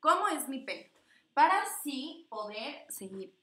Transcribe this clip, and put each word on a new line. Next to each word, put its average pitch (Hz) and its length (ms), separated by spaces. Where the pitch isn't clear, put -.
¿Cómo 370 280
es 311 200
mi 269 120
pelo?". - 280
Para 370 280
así 294 680
poder 226 600
seguir 190 520